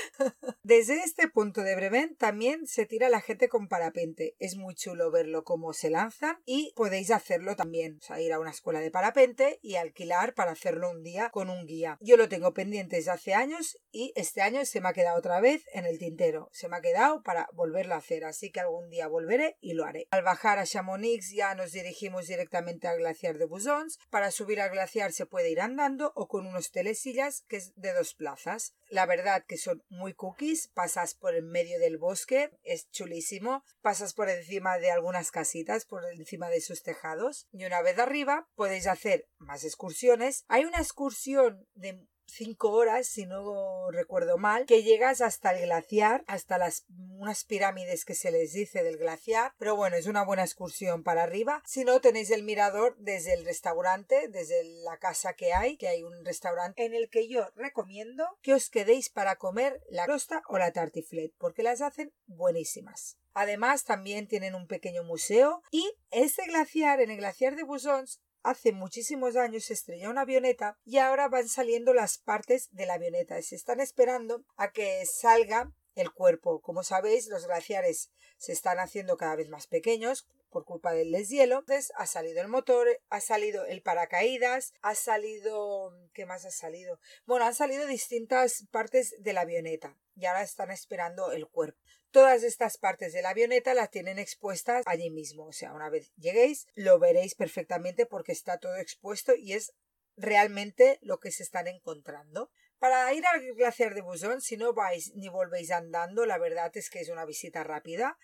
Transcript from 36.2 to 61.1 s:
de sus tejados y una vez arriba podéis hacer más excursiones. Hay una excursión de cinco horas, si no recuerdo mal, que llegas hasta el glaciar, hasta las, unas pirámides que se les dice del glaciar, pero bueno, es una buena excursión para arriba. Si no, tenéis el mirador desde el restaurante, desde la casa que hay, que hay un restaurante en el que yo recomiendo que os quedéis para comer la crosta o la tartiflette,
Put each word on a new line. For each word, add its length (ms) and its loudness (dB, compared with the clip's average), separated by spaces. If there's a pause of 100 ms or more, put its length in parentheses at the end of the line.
de 120 2
sus 220 -10
tejados 680 -6
y 140 -14
una 160 0
vez 160 2
arriba 580 0
podéis 300 -2
hacer 420 0 (120)
más 240 -14
excursiones. 840 0
Hay 180 4
una 120 -4
excursión 960 0
de 320 -14 (220)
cinco 440 -2
horas, 360 4
si 180 -8
no 640 -6
recuerdo 460 0
mal, 280 2
que 180 8
llegas 380 6
hasta 300 2
el 140 0
glaciar, 640 2
hasta 300 -4
las, 280 -2 (320)
unas 260 -6
pirámides 640 -2
que 100 -8
se 160 -2
les 220 0
dice 300 -2
del 140 -2
glaciar, 600 -2
pero 180 0
bueno, 200 0
es 120 -2
una 160 0
buena 200 0
excursión 600 -4
para 200 2
arriba. 420 -2
Si 180 -4
no, 180 6
tenéis 300 6
el 120 2
mirador 540 2
desde 360 -2
el 120 -2
restaurante, 840 0
desde 340 -2 (200)
la 140 -8
casa 360 -4
que 200 0
hay, 240 2
que 100 -6
hay 160 -2
un 220 -16
restaurante 600 -4
en 80 -4
el 160 -2
que 180 2
yo 280 -2
recomiendo 720 -8 (160)
que 120 4
os 160 2
quedéis 400 2
para 260 0
comer 540 -2
la 160 -4
crosta 420 -2
o 100 -2
la 140 2
tartiflette, 640 -6